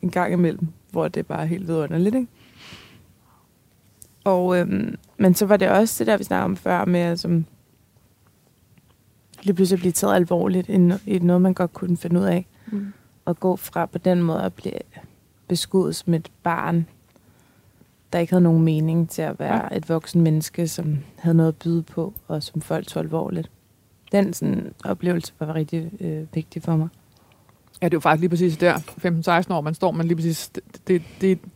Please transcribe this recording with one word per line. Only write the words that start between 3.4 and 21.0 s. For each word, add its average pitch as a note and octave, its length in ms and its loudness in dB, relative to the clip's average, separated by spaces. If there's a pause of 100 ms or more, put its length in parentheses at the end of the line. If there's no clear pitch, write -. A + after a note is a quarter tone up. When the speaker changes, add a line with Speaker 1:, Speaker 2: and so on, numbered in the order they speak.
Speaker 1:
Og, F3+ 340 2
øhm, F3+ 380 -2 (220)
men F#3 180 6
så G#3 100 0
var G3+ 120 6
det F#3+ 120 2
også G#3+ 340 4
det A3 40 0
der, G#3+ 100 4
vi G3+ 60 -10
snakkede F#3 220 -2
om F#3 120 -2
før, F#3 280 0
med F3+ 140 2
at E3+ 200 0
som E3+ 260 0 (2000)
lige F#3+ 100 2
pludselig F#3 260 2
blive F3+ 120 0
taget G3 240 2
alvorligt F3+ 540 0
i G3 60 0 (140)
no-, G3 160 0
i G3 140 0
noget, F3 220 4
man F#3 120 4
godt F3+ 200 -2
kunne F3+ 240 -2
finde F3 220 0
ud G3 60 0
af. F3 220 0 (200)
Speaker 2:
Mm. G3+ 260 -8 (340)
Speaker 1:
At F3 120 -4
gå F#3 160 0
fra E3+ 300 -6
på - 120 -6
den F3+ 260 2
måde D#3+ 200 0
at F3+ 100 -4
blive - 200 -10 (760)
beskudt E3+ 480 0
som - 180 -2
et D#3+ 160 -2 (140)
barn, E3+ 440 -2 (1300)
der F3 60 0
ikke E3 140 -2
havde F3+ 100 6
nogen E3 200 6
mening, D#3+ 460 2
til - 120 -6
at C#3+ 180 -6
være - 320 -2
Speaker 2:
Ja. - 60 -4
Speaker 1:
et D#3 120 -6
voksen E3 320 0
menneske, D#3 460 0
som D#3 300 -4 (200)